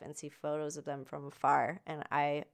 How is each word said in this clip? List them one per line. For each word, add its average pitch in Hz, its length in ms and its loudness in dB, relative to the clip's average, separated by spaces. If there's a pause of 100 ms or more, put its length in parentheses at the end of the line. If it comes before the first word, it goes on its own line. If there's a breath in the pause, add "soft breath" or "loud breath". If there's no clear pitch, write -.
and 147 140 -12
see 147 120 -8
photos 151 480 -2
of 143 80 -12
them 139 200 -6
from 147 200 -10
afar. 143 600 4
And 156 260 -6
I 147 420 2